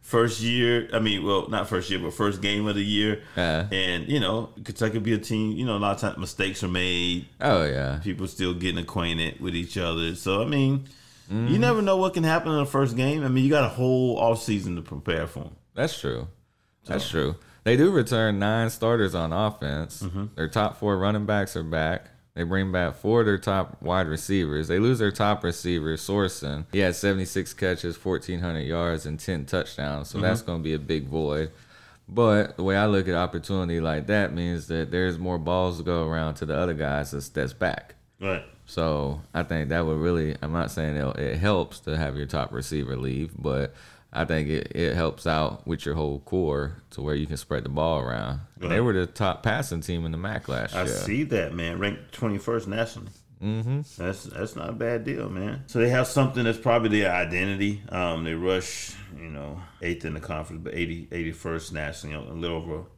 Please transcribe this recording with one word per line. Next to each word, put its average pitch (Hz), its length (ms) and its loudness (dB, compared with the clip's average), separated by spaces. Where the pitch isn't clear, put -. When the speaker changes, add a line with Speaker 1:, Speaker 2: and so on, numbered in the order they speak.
Speaker 1:
First 113 400 2
year, 120 520 2
I 113 60 2
mean, 101 240 2
well, 98 240 2
not 104 220 -2
first 92 200 -2
year, 95 80 0
but 87 160 -4
first 101 280 0
game 104 260 0
of 101 80 0
the 101 80 2
year. 104 380 2
Speaker 2:
Uh-huh. 85 340 2
Speaker 1:
And, 92 380 0
you 143 100 2
know, 110 300 0
Kentucky 110 340 -2
be 110 140 2
a 107 40 2
team, 107 360 0
you 127 120 -2
know, 110 120 0
a - 20 0
lot 101 160 2
of - 60 -6
times 104 160 -2
mistakes 95 440 -4
are 98 60 -2
made. 90 580 0
Speaker 2:
Oh, 104 240 4
yeah. 69 400 0
Speaker 1:
People 92 240 -2
still 92 260 -2
getting 87 260 -2
acquainted 82 600 -2
with 87 160 -4
each 85 220 -4
other. 82 380 0
So, 98 260 0
I 123 40 2
mean, 139 420 2
Speaker 2:
Mm-hmm. 113 160 0
Speaker 1:
you 196 100 6
never 233 240 6
know 196 140 4
what 185 200 2
can 165 100 2
happen 165 260 2
in 156 60 2
the 143 80 2
first 135 320 2
game. 143 260 2
I 131 60 0
mean, 127 160 4
you 139 40 6
got 147 140 6
a 113 60 2
whole 127 500 2
off 113 240 4
season 98 320 0
to 85 60 -6
prepare 78 440 -2
for 73 200 -10
'em. - 100 -16
Speaker 2:
That's - 240 -2
true. 62 300 -4
That's - 200 -2
Speaker 1:
So. - 60 -8
Speaker 2:
true. 76 240 0
They 120 140 6
do 160 120 8
return 110 500 2
nine 110 320 2
starters 113 440 2
on 82 160 0
offense. 82 720 -2
Speaker 1:
Mm-hmm. 98 220 -4
Speaker 2:
Their 78 140 -2
top 110 280 0
four 104 200 2
running 104 280 2
backs 101 300 0
are 85 80 -4
back. 80 440 -2
They 82 60 -4
bring 95 300 0
back 87 240 0
four 113 240 4
of 110 80 6
their 101 100 4
top 95 440 0
wide 90 260 2
receivers. 78 600 0
They 87 120 2
lose 120 180 4
their 104 140 4
top 104 320 2
receiver, 85 540 0
Sorsen. 82 720 0
He 95 80 2
had 90 160 4
seventy-six 95 580 0
catches, 87 420 -2
fourteen 87 440 -2
hundred 85 260 -2
yards, 82 400 0
and 78 140 -6
ten 78 260 -4
touchdowns. 73 640 -4
So - 80 -8
Speaker 1:
Mm-hmm. 92 80 0
Speaker 2:
that's 110 160 2
gonna 85 220 -4
be 78 100 0
a 78 60 -2
big 71 280 -2
void. 78 440 -2
But 107 480 4
the 87 60 -2
way 95 120 4
I 104 120 4
look 98 200 4
at 90 80 2
opportunity 87 640 0
like 78 280 0
that 101 260 2
means 85 340 -2
that 82 240 -2
there's 90 280 0
more 90 180 -2
balls 90 400 2
to 82 60 -8
go 82 240 2
around 80 280 0
to 80 100 -6
the 76 120 -2
other 87 160 0
guys 73 380 -2
that's, 69 180 -8
that's 67 240 -2
back. - 420 -4
Speaker 1:
Right. 95 240 -2
Speaker 2:
So 76 560 0
I 82 100 0
think 78 260 -2
that 82 160 2
would 78 120 2
really, 80 440 2
I'm 76 120 -4
not 82 180 -2
saying 76 240 -2
it, 69 240 -2
it 69 180 -2
helps 92 440 2
to 78 160 -4
have 71 200 -2
your 71 80 -4
top 67 260 -2
receiver 65 460 -4
leave, 67 400 -4
but 67 360 -2
I 80 100 0
think 78 220 0
it, 76 280 -2
it 78 200 0
helps 82 300 -2
out 80 420 0
with 78 180 -4
your 73 100 -2
whole 73 240 -2
core 73 560 0
to - 100 -10
where 73 140 0
you 76 100 0
can 76 120 -6
spread 65 280 -4
the 67 40 -6
ball 78 300 2
around. 62 420 -4
And 90 100 -4
they 87 40 2
Speaker 1:
Right. 110 60 4
Speaker 2:
were 120 120 4
the 90 140 2
top 95 360 -2
passing 113 380 -2
team 85 240 -4
in 80 60 -4
the 80 60 -4
mac 98 300 -6
last 62 280 -4
Speaker 1:
I 92 80 0
Speaker 2:
year. 80 100 -2
Speaker 1:
see 101 320 -2
that, 82 280 0
man. 85 260 -4
Ranked 101 340 -4
twenty-first 113 540 -2
nationally. 104 440 -4
Speaker 2:
Mm-hmm. 113 380 -2
Speaker 1:
That's, 95 260 -4
that's - 320 -8
not - 140 -6
a - 40 -6
bad 117 300 -2
deal, 117 260 -4
man. 104 380 -6
So - 120 -2
they 117 100 6
have 127 180 4
something 127 380 4
that's 113 140 2
probably 110 420 4
their 95 100 4
identity. 95 800 0
Um, 87 340 -2
they 80 120 -2
rush, 90 580 -2
you 82 100 -12
know, 73 320 -10
eighth 85 240 -2
in 80 80 -2
the 78 80 -6
conference, 80 420 -6
but - 100 -6
eighty, 82 380 -4
eighty-first 80 600 -6
nationally, 76 420 -8
a 76 180 -10
little 82 240 -4
over 82 260 -6